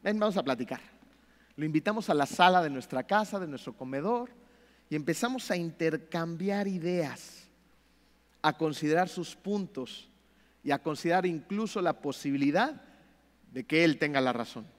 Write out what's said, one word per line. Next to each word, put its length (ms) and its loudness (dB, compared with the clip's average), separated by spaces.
Ven, 160 0
vamos 180 2
a 60 0
platicar. 380 -4
Lo 100 -4
invitamos 440 0
a 40 4
la 120 4
sala 360 6
de 80 0
nuestra 340 -4
casa, 360 0
de 80 -6
nuestro 260 -10
comedor, 560 -4
y 60 -4
empezamos 540 -2
a 60 0
intercambiar 1120 -2
ideas, 800 -4
a 120 4
considerar 560 0
sus 260 -8
puntos 760 -6
y 80 0
a 80 2
considerar 460 0
incluso 560 -2
la 200 0
posibilidad 800 0
de 120 -8
que 200 4
él 140 6
tenga 240 2
la 120 2
razón. 340 -8